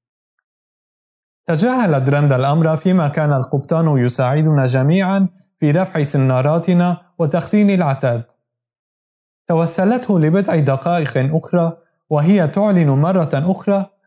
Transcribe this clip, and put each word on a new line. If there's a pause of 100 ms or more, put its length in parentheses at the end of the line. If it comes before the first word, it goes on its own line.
(1500)
تجاهل
دريندا
الأمر،
فيما
كان
القبطان
يساعدنا
جميعًا (300)
في
رفع
سناراتنا (220)
وتخزين
العتاد. (1200)
توسلته
لبضع
دقائق
أخرى، (320)
وهي
تعلن
مرة
أخرى (180)